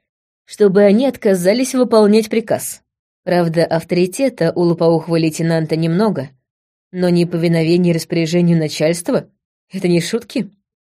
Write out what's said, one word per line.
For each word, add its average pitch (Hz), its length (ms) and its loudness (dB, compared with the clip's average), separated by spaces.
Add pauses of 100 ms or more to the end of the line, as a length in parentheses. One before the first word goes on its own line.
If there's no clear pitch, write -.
(440)
чтобы 202 380 2
они 208 240 4
отказались 226 680 0
выполнять 220 540 2
приказ? - 540 -6 (420)
Правда, 170 400 0
авторитета 180 920 -2
у - 80 -2
лопоухого 165 540 0
лейтенанта 160 600 -2
немного, 165 520 -2 (640)
но 180 160 -2
неповиновение 170 840 0
распоряжению 165 640 0
начальства — 165 680 -2 (440)
это 190 160 -4
не 170 120 2
шутки. 226 500 -6 (320)